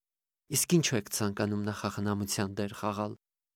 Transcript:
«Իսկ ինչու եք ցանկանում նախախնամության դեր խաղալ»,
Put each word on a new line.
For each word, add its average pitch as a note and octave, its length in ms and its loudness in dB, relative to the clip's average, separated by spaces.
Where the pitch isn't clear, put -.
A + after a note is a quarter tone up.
«Իսկ - 240 2
ինչու C#3+ 240 4
եք - 160 -6
ցանկանում G#2 480 0
նախախնամության G2+ 960 -2
դեր G2+ 180 -2
խաղալ», G#2 380 -4